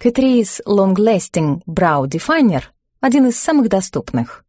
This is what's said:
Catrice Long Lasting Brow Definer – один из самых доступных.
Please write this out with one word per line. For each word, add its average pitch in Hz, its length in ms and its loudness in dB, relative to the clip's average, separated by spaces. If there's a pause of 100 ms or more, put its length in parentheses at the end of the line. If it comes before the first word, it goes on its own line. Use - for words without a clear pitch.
Catrice 240 680 0
Long 196 280 2
Lasting 175 720 0
Brow 156 400 0
Definer – 180 560 0 (380)
один 262 260 2
из 240 120 -2
самых 285 300 0
доступных. - 800 -4